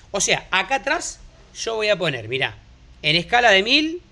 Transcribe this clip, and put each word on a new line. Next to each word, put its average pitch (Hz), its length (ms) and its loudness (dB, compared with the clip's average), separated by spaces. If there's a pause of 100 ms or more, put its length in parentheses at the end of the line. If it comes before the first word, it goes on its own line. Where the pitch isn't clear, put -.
(100)
O 196 100 -4
sea, - 300 0
acá 190 240 0
atrás 277 440 -4 (360)
yo 226 200 -6
voy 214 120 -2
a 208 100 2
poner, 139 300 -4
mirá, 123 300 -4 (440)
en 151 140 2
escala 220 360 4
de 190 120 6
mil, 311 380 0 (100)